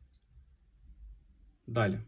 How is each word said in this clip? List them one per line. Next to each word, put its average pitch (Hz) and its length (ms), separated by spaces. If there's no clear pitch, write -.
Далі 110 420